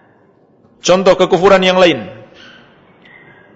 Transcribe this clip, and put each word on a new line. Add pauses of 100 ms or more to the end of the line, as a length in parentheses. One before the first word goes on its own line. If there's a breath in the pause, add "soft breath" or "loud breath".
(800 soft breath)
Contoh
kekufuran
yang
lain, (1500 loud breath)